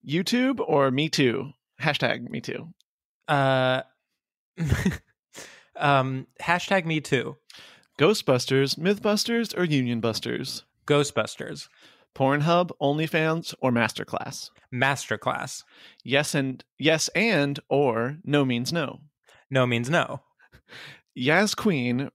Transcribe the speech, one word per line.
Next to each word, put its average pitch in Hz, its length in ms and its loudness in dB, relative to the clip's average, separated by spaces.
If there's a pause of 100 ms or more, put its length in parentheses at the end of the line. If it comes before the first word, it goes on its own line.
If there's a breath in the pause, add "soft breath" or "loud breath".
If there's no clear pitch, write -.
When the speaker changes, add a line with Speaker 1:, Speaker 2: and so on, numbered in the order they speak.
Speaker 1:
YouTube 233 600 0
or 139 240 4
Me 143 180 0
Too? 120 420 0 (300)
Hashtag 127 500 -2
Me - 100 -8
Too. - 320 -10 (560)
Speaker 2:
Uh, 131 540 2 (760)
<laughs> 170 60 -4 (1120 loud breath)
um, 131 500 2 (140)
hashtag 175 440 0
Me 160 160 0
Too. 131 360 -2 (640 loud breath)
Speaker 1:
Ghostbusters, 139 800 2
Mythbusters, 208 760 0
or 185 80 2
Union 127 360 0
Busters? 120 640 -4 (220)
Speaker 2:
Ghostbusters. 143 800 -2 (460 soft breath)
Speaker 1:
Pornhub, 151 560 2 (100)
OnlyFans, 160 800 0
or 127 100 2
Masterclass? - 800 -2 (220 soft breath)
Speaker 2:
Masterclass. 131 920 -2 (380 loud breath)
Speaker 1:
Yes 139 320 0
and, 135 300 -2 (140)
yes 156 300 2
and, 156 600 0
or 131 560 0
no 143 200 2
means 123 280 -2
no. 139 280 -4 (500 soft breath)
Speaker 2:
No 131 160 2
means 120 240 0
no. 139 320 0 (920 loud breath)
Speaker 1:
Yas 160 400 2
Queen, 131 600 0